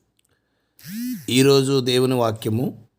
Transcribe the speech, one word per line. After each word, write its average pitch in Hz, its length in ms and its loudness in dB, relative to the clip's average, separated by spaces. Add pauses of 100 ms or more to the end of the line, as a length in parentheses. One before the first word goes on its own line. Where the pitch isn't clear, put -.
(1300)
ఈరోజు 135 500 4
దేవుని 127 340 0
వాక్యము 113 680 -4 (140)